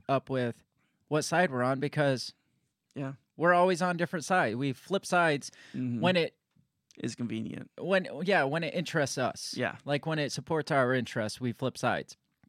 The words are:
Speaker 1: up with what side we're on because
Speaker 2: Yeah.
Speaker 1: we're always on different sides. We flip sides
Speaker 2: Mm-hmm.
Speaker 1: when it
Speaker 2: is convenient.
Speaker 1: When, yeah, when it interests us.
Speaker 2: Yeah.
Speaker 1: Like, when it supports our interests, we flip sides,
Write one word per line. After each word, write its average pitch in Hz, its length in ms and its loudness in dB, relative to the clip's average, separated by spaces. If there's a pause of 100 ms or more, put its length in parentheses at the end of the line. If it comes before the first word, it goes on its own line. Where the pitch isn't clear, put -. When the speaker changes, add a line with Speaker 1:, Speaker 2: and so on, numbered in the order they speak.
Speaker 1:
up 139 220 0
with 123 260 -2 (520)
what 151 180 0
side 170 260 2
we're 123 120 0
on 131 160 0
because 139 540 0 (600)
Speaker 2:
Yeah. 135 200 -8 (220)
Speaker 1:
we're 170 180 4
always 180 280 4
on 180 160 0
different 170 280 -4
sides. 156 300 2
We 135 180 -2
flip - 320 -4
sides 165 460 2 (240)
Speaker 2:
Mm-hmm. 120 260 -2
Speaker 1:
when 180 140 4
it 160 200 0 (640)
Speaker 2:
is 117 160 -6
convenient. 110 540 -6 (100)
Speaker 1:
When, 185 280 0 (160)
yeah, 185 200 4
when 147 200 0
it 151 100 -6
interests 151 440 -2
us. - 400 -4
Speaker 2:
Yeah. 120 180 -2 (100)
Speaker 1:
Like, 143 200 -2
when 156 140 -2
it 143 120 -2
supports 151 400 -4
our 131 220 4
interests, 117 480 -2
we 123 100 -2
flip 123 260 -4
sides, 95 380 -2 (340)